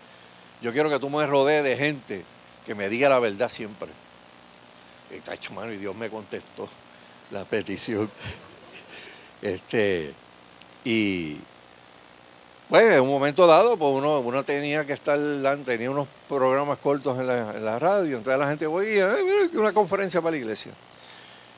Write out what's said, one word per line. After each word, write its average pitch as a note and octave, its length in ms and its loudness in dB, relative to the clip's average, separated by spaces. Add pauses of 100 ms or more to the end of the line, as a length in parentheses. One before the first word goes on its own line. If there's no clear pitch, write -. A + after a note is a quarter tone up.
(600)
yo A#2 100 -4
quiero D3+ 180 0
que C#3+ 80 0
tú C3+ 120 -4
me D3+ 160 0
rodees D3 360 4
de C3 140 0
gente B2 480 -4 (420)
que A#2 80 -10
me G2+ 140 -6
diga B2 220 2
la C3 100 6
verdad A2+ 300 -2
siempre". G#2+ 400 -10 (1200)
Y, F#2+ 80 -14
tacho, - 320 -14
mano, G#2 220 -12
y G2+ 40 -12
Dios G2 160 -8
me A2 160 -10
contestó G#2 600 -12 (640)
la G2 120 -10
petición. G#2 720 -4
<laughs> - 60 -18 (1200)
Este, F#2 720 -2 (720)
y, F#2+ 540 0 (1300)
pues, F#3+ 140 6
en F#3 180 8
un B2+ 60 4
momento C#3+ 400 4
dado, G3 300 6
pues, D3 160 2
uno, C#3+ 260 2
uno B2+ 240 -2
tenía D3 420 -2
que C#3+ 60 -8
estar D3 260 0 (240)
dan-, C#3 220 0
tenía A#2+ 260 -2
unos C#3 180 -2 (200)
programas C#3 520 2
cortos C#3 400 0
en B2+ 80 -2
la, A#2+ 280 -2
en G#2+ 80 -8
la A2 160 -2
radio, E3+ 380 0
entonces B2+ 200 0
la C#3+ 120 0
gente D3+ 180 -4
oía, G3 500 0
"Eh, G4 340 2
mira, - 100 -2
una G#3+ 120 2
conferencia F#3 480 0
para E3 100 0
la D#3+ 60 -2
iglesia". A2 340 -8 (880)